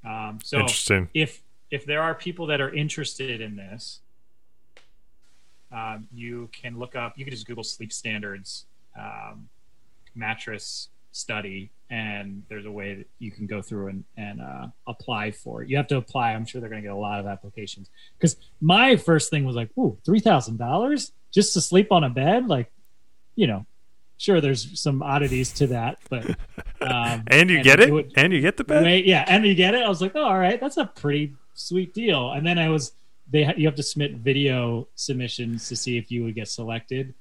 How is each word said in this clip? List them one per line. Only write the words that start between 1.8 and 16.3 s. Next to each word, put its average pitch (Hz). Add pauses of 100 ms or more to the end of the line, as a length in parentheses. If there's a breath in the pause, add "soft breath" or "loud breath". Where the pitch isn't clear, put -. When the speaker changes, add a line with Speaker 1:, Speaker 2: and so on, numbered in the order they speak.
Speaker 1:
there 147
are 160
people 170
that 147
are 135
interested 135
in 107
this, 98 (1700)
um, 110
you 120
can 120
look 120
up, 120
you 135
can 135
just 107
Google 117
Sleep -
Standards, 104 (300)
um, 53 (640)
mattress 110 (220)
study, 101 (200)
and 101
there's 107
a 107
way 101
that 98 (100)
you 107
can 107
go 104
through 98
and, 95 (120)
and, 104
uh, 65 (180)
apply 110
for 113
it. 120
You 135
have 139
to 143
apply. 120